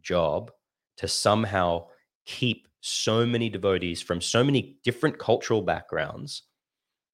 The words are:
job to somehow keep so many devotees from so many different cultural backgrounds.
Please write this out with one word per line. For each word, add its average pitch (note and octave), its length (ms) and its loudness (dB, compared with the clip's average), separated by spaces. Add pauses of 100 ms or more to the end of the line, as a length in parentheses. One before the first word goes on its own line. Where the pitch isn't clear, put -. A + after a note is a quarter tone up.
job F2 500 -2 (460)
to - 100 -8
somehow G2 800 2 (360)
keep - 440 -4 (120)
so A2+ 460 0
many A#2 240 0
devotees F#2 500 0
from F2 220 -4
so A#2 200 2
many C#3 400 0
different C#3 360 0
cultural A2+ 420 2
backgrounds. E2+ 840 -4 (680)